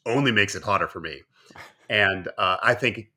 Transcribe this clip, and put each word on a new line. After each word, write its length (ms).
only 260
makes 240
it 80
hotter 240
for 140
me. 220
And, 480
uh, 260
I 100
think 440